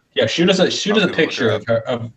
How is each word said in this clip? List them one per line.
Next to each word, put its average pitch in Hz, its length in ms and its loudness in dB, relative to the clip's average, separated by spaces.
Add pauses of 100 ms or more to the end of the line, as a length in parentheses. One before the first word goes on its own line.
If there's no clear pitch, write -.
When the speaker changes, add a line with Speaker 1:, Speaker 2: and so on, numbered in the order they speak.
(160)
Speaker 1:
yeah, - 100 2
shoot 175 240 2
us 190 100 2
a, 170 120 2
shoot - 200 -4
Speaker 2:
I'm 214 60 2
Speaker 1:
us 202 60 4
a - 40 2
Speaker 2:
gonna - 40 -4
look - 60 -10
Speaker 1:
picture 143 320 0
Speaker 2:
her 107 80 0
Speaker 1:
of - 100 -10
her, 117 100 0 (100)
of, 117 300 -6